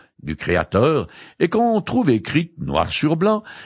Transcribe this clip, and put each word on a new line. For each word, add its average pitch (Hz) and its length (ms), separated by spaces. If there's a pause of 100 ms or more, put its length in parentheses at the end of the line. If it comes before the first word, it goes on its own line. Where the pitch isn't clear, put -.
(220)
du 78 140
créateur, 95 720 (320)
et 175 100
qu'on 226 320
trouve 226 300
écrite 147 480
noir 78 340
sur 156 240
blanc 214 260 (220)